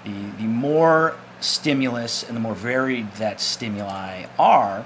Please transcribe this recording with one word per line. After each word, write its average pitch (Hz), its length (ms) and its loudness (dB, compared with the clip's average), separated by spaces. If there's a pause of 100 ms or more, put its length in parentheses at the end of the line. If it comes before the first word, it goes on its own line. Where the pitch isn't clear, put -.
the, 104 60 -10 (280)
the 110 60 -6
more 156 720 4 (240)
stimulus 127 800 0
and 117 140 -8
the 113 40 -4
more 110 140 -2
varied 120 600 -2
that 107 260 -4
stimuli 95 880 -6 (120)
are 120 480 4